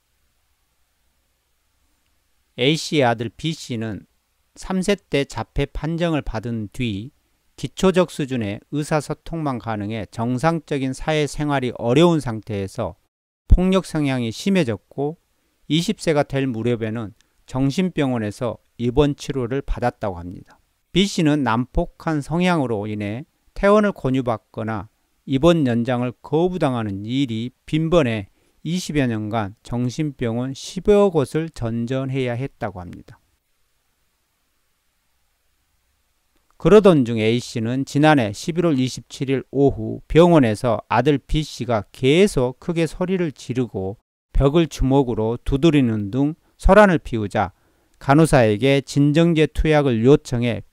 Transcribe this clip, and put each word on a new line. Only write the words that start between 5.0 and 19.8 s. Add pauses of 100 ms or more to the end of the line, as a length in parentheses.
자폐
판정을
받은
뒤 (460)
기초적
수준의 (100)
의사소통만
가능해
정상적인
사회생활이
어려운
상태에서 (500)
폭력
성향이
심해졌고 (500)
이십
세가
될
무렵에는 (320)
정신병원에서 (180)
입원
치료를
받았다고